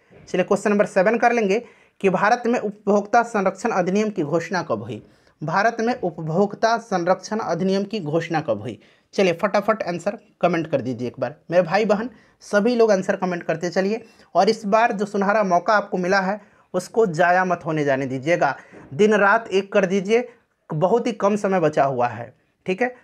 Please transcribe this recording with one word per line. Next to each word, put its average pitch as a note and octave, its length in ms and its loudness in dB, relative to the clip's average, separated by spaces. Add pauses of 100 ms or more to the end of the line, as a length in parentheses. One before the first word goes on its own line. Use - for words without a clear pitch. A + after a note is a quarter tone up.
(280)
चलिए F3+ 160 0
क्वेश्चन G3+ 260 0
नंबर G#3 160 2
सेवन A3 320 2
कर A#3+ 140 2
लेंगे A3 300 0 (380)
कि G3 100 2
भारत G3+ 360 2
में A#3 120 0
उपभोक्ता G#3 680 0
संरक्षण G3 480 -2
अधिनियम F#3+ 380 0
की G3 120 -4
घोषणा E3 400 -2
कब A2+ 200 -4
हुई? A2+ 200 -10 (400)
भारत G3 380 0
में A#3 140 -2
उपभोक्ता F#3 840 -2
संरक्षण F#3 580 -2
अधिनियम F#3+ 460 -2
की G#3+ 160 -6
घोषणा D#3+ 400 -2
कब A2 200 -4
हुई? G#2+ 180 -10 (360)
चलिए F#3+ 200 2
फटाफट G#3 480 -2
आंसर F3 360 -6 (220)
कमेंट E3+ 260 0
कर D3 140 -2
दीजिए A#2+ 280 -6
एक - 120 -12
बार। B2 140 -4 (160)
मेरे F3 120 4
भाई F#3+ 220 0
बहन G#3 260 0 (320)
सभी G#3 320 0
लोग A3+ 180 4
आंसर F#3+ 240 0
कमेंट F3+ 260 -4
करते E3 280 -4
चलिए, G3+ 320 -2 (320)
और F#3+ 140 4
इस A3 180 -2
बार A3 260 4
जो G3+ 140 -2
सुनहरा G#3 380 0
मौका F3+ 300 2
आपको G3+ 240 0
मिला F#3 220 2
है G3 200 -4 (340)
उसको F#3 340 0
ज़ाया F3 360 2
मत F3 220 -2
होने D#3 180 -2
जाने C#3 220 0
दीजिएगा। C3+ 480 0 (400)
दिन G#3 200 4
रात G3+ 340 2
एक G3 240 -2
कर G3+ 140 4
दीजिए, G3+ 420 0 (420)
बहुत F#3 360 2
ही A#3+ 80 2
कम G3+ 220 0
समय F#3+ 240 0
बचा D3+ 240 2
हुआ B2 240 0
है। A2+ 240 -10 (340)
ठीक F#3+ 160 -2
है, B3 220 -2